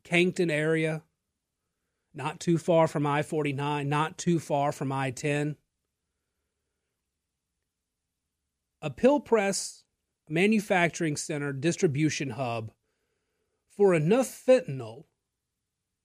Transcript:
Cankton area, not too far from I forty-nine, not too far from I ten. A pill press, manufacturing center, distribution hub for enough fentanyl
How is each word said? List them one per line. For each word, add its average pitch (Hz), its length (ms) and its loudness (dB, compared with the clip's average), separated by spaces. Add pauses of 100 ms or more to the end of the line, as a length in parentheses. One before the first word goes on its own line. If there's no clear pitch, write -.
Cankton 175 480 0
area, 156 520 0 (1120)
not 147 280 -8
too 170 180 2
far 160 300 4
from 147 180 -2
I 143 160 0
forty-nine, 147 640 -4
not 151 300 -2
too 170 220 0
far 143 320 0
from 139 180 -6
I 135 220 -2
ten. 147 440 -4 (3250)
A 156 80 -6
pill 262 300 4
press, - 640 -2 (440)
manufacturing 175 880 0
center, 143 360 -6
distribution 147 800 0
hub 113 420 -6 (1040)
for 196 180 6
enough 185 340 2
fentanyl 131 760 0 (1000)